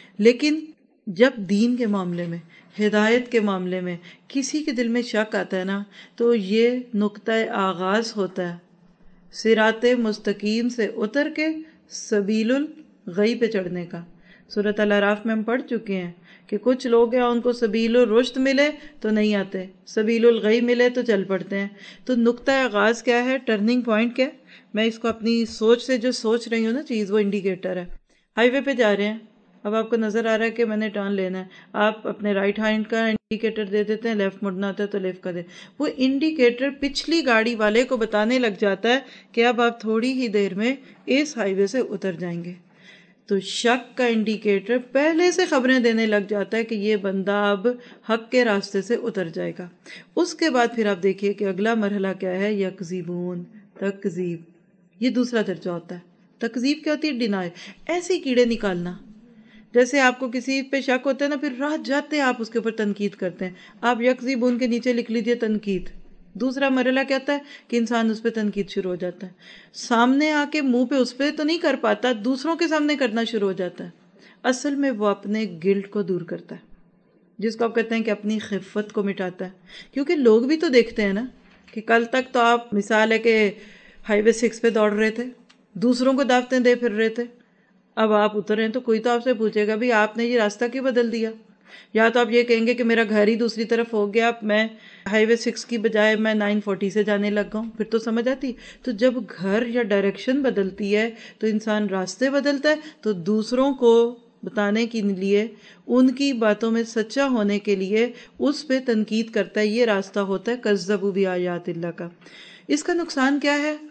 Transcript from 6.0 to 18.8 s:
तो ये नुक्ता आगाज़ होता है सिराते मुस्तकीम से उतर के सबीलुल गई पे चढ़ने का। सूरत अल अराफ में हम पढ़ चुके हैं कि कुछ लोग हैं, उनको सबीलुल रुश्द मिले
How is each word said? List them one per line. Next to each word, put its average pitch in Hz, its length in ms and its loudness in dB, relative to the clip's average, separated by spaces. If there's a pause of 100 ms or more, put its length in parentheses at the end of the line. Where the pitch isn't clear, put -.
तो 233 160 4
ये 233 600 2
नुक्ता 208 400 -2 (260)
आगाज़ 190 540 -2
होता 185 320 -4
है 175 140 -10 (720)
सिराते 220 640 2
मुस्तकीम 214 720 -2
से 226 200 -2
उतर 277 420 -2
के 311 180 -2 (420)
सबीलुल 220 800 0 (400)
गई 208 260 0
पे 240 120 0
चढ़ने 180 380 -4
का। 170 220 -14 (440)
सूरत 208 300 -2
अल 208 100 2
अराफ 202 360 2
में 226 80 0
हम 220 80 -2
पढ़ 226 180 -2
चुके 226 320 -6
हैं 175 220 -6 (360)
कि 214 80 -2
कुछ 254 280 0
लोग 233 280 4
हैं, 254 80 4
उनको 240 300 0
सबीलुल 226 540 2
रुश्द 240 320 2
मिले 269 300 2 (340)